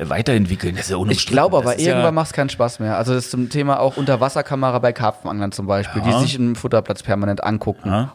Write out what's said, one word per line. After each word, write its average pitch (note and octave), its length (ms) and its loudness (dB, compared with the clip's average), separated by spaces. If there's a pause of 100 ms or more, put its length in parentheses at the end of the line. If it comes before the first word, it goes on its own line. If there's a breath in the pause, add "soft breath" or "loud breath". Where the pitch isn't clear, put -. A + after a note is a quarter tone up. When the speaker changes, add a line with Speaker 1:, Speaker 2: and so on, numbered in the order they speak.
Speaker 1:
weiterentwickeln. F#2 720 0
Das F#2 120 -6
ist F2+ 40 -8
ja F#2+ 60 0
Speaker 2:
Ich F2+ 60 -2
Speaker 1:
unumstritten. G#2 340 0
Speaker 2:
glaube F3+ 220 4
aber, B2 120 2
Speaker 1:
Das B2 60 0
ist D3+ 100 0
ja F3+ 60 4
Speaker 2:
irgendwann B2+ 240 2
macht's D#3+ 160 -2
keinen C#3 180 0
Spaß - 300 -2
mehr. A2 160 0
Also A#2 180 0
das B2 120 -2
ist - 40 -14
zum B2 180 -2
Thema C#3 300 0
auch C3 180 2
Unterwasserkamera C3+ 840 0
bei A#2+ 120 2
Karpfenanglern G2+ 600 -2
zum G2 160 -6
Beispiel, G2 360 0
Speaker 1:
Ja. A2+ 140 2
Speaker 2:
die C3+ 60 4
sich C3+ 120 -2
einen A#2+ 200 0
Futterplatz A2+ 480 -2
permanent G2+ 400 0
angucken G#2+ 460 -2
Speaker 1:
Ja. A2+ 240 0